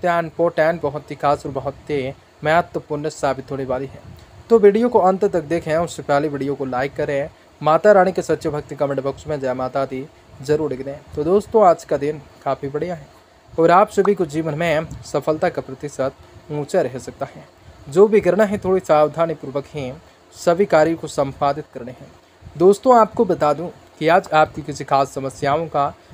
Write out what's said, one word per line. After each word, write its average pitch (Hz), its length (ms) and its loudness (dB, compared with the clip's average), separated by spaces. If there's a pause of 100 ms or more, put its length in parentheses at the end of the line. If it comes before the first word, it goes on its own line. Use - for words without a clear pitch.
ही 175 140 0
important, 165 640 0
बहुत 143 300 -6
ही 143 40 -12
खास 147 300 -2
और 147 60 -8
बहुत 135 380 -8
ही 139 220 -4 (320)
महत्वपूर्ण 151 640 -2
साबित 135 420 -4
होने 135 140 -6
वाली 127 200 -4
है। - 320 -18 (320)
तो 226 100 6
वीडियो 208 300 6
को 233 100 4
अंत 185 260 2
तक 175 180 -2
देखें, 160 340 -2
उससे 165 260 -4
पहले 147 240 0
वीडियो 143 280 -4
को 139 100 -6
like 131 300 -4
करें, 147 340 -4 (320)
माता 160 300 4
रानी 190 200 6
के 180 100 -4
सच्चे - 280 -4
भक्ति 147 260 -8
comment 139 260 -4
box 139 260 -8
में 151 120 -6
जय 131 140 -4
माता 127 320 -4
दी 131 200 -10 (360)
जरूर 151 280 -2
लिख 131 160 -8
दें। 139 100 -12 (200)
तो 151 80 -4
दोस्तों, 202 420 2
आज 170 180 4
का 156 140 -2
दिन 143 240 -6 (220)
काफ़ी 139 260 -6
बढ़िया 160 260 -6
है 147 120 -16 (460)
और 165 180 4
आप 196 180 6
सभी 202 260 2
को 185 100 -2
जीवन 156 300 -4
में 160 320 -2 (160)
सफलता 156 460 -2
का 156 120 -6
प्रतिशत 135 520 -8 (380)
ऊंचा 147 300 -2
रह 131 180 -4
सकता 135 260 -12
है। - 220 -16 (420)
जो 185 180 6
भी 208 140 2
करना 175 220 2
है, 202 140 -2
थोड़ी 185 220 -2
सावधानी 156 540 2
पूर्वक 139 320 -8
ही 135 260 -10 (440)
सभी 175 300 0
कार्यों 160 320 2
को 160 100 -12
संपादित 143 640 -4
करने 123 180 -14
हैं। - 200 -20 (460)
दोस्तों, 202 400 6
आपको 220 280 2
बता 156 280 0
दूं 160 140 -8 (320)
कि 156 80 -2
आज 180 260 4
आपकी 156 280 2
किसी 147 220 -10
खास 139 280 0
समस्याओं 139 560 -4
का 147 260 -2 (200)